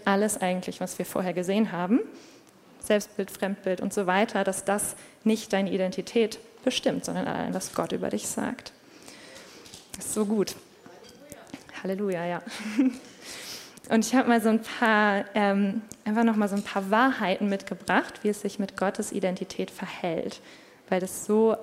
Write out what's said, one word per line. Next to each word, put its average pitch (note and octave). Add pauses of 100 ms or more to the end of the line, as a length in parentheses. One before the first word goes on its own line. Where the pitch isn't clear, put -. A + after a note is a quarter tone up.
alles G3+
eigentlich, F#3
was F3+
wir F3+
vorher F#3
gesehen F#3
haben. F3+ (800)
Selbstbild, G#3
Fremdbild F#3+
und G3
so G3+
weiter, G3
dass F#3+
das G3+ (280)
nicht A3
deine F#3+
Identität F#3+ (240)
bestimmt, F3
sondern F3
allein, E3+
was F#3
Gott E3
über F3+
dich -
sagt. - (1200)
Das -
ist -
so G#3+
gut. G#3 (1300)
Halleluja, F#3
ja. F3 (360)
<laughs> B3+ (1000)
Und A3
ich -
habe B3+
mal A#3
so A3
ein A3
paar, G#3
ähm, G3+ (240)
einfach A3
noch A3+
mal G#3
so G3
ein G#3
paar G3
Wahrheiten G#3+
mitgebracht, G3
wie G#3
es G#3
sich -
mit G3
Gottes F#3+
Identität F#3
verhält, - (480)
weil F#3
das -
so A3